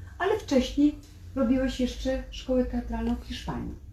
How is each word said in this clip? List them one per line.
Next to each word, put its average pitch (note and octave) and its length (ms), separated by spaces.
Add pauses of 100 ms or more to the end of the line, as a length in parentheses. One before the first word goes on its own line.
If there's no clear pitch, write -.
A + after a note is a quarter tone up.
(180)
ale G#4 220
wcześniej C#4+ 560 (400)
robiłeś C4 440
jeszcze B3+ 520
szkołę B3+ 340
teatralną A#3 500
w - 100
Hiszpanii. - 500 (180)